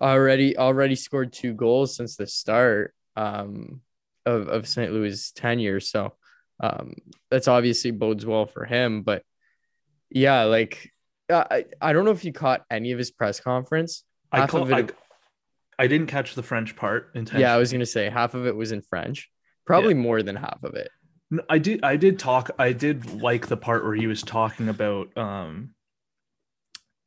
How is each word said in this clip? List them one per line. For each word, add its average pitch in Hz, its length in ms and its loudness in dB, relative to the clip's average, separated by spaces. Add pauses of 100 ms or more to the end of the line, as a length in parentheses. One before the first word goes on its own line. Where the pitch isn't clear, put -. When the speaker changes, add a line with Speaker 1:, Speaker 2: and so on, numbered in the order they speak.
Speaker 1:
Already, 135 560 4
already 131 380 4
scored 127 380 -4
two 123 200 -6
goals 123 440 2
since 117 200 -10
the 101 100 -8
start, 110 680 2 (220)
um, 104 640 -8 (420)
of, - 240 0
of 113 200 -4
Saint 107 240 -2
Louis' 104 400 -4
tenure. 113 480 0
So, 101 360 -4 (440)
um, - 340 -4 (360)
that's 127 180 2
obviously 120 440 2
bodes 110 340 -2
well 110 200 0
for - 200 -12
him. 117 360 -2
But, 101 220 -2 (840)
yeah, 131 340 4
like, 113 480 0 (380)
I, 170 200 4
I, 127 140 0 (240)
I 156 60 4
don't 180 100 4
know 214 60 6
if 185 160 -2
you 156 60 -4
caught 131 380 0
any 120 220 -4
of 120 60 -4
his 120 120 -6
press 104 300 -4
conference. 143 640 -4 (260)
Speaker 2:
I 135 100 4
Speaker 1:
Half 139 100 4
Speaker 2:
caught, 160 120 2
Speaker 1:
of 131 100 0
it 120 220 2 (840)
Speaker 2:
I, 131 60 2
I - 20 4
didn't 151 220 2
catch 135 260 -6
the 123 80 -6
French 113 340 -6
part 117 380 -4
intentionally. 117 280 -2
Speaker 1:
Yeah, 120 120 6
I 120 40 6
was 120 140 2
gonna 123 140 -2
say 104 240 -2
half 120 240 -2
of 123 120 -4
it 117 80 0
was 110 180 -6
in 104 100 -6
French. - 480 -8 (340)
Probably 190 300 4
Speaker 2:
Yeah. 131 60 2
Speaker 1:
more 117 220 2
than 98 140 -6
half - 260 -10
of - 120 -10
it. - 160 -8 (400)
Speaker 2:
No, 160 180 -2
I 160 100 4
did, 185 240 0
I 139 140 2
did 190 220 4
talk, 127 400 0
I 127 140 4
did 120 500 -4
like 120 240 0
the 123 100 -2
part 117 280 -2
where 107 100 -2
he 110 120 -2
was 110 160 -4
talking 113 460 -2
about, 101 480 -4
um, 101 580 -8 (1300)